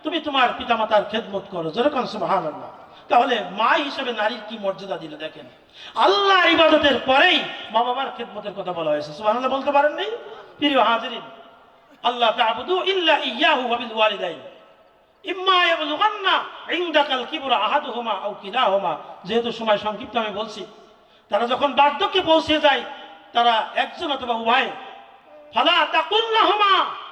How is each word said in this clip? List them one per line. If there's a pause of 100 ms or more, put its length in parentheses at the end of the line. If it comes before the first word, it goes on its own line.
তুমি
তোমার
পিতামাতার
খেদমত
করো,
যেরকম
সুবহানাল্লাহ। (380)
তাহলে
মা
হিসেবে
নারীর (100)
কি
মর্যাদা
দিল
দেখেন। (500)
আল্লাহর
ইবাদতের
পরেই (320)
মা
বাবার (100)
খেদমতের
কথা
বলা
হয়েছে।
সুবহানাল্লাহ
বলতে
পারেননি? (520)
প্রিয়
হাজিরিন, (840)
আল্লাহ
তা'বুদু
ইল্লা
ইয়াহু
ওয়া
বিল
ওয়ালিদাইন (840)
ইম্মা
ইয়াবলুগান্না (300)
ইনদাকাল
কিবরা
আহাদুহুমা
আও
কিলাহুমা। (260)
যেহেতু
সময়
সংক্ষিপ্ত
আমি
বলছি, (640)
তারা
যখন
বার্ধক্যে
পৌঁছে
যায়, (520)
তারা
একজন
অথবা
উভয়, (840)
ফালা
তাকুল
লাহুমা (260)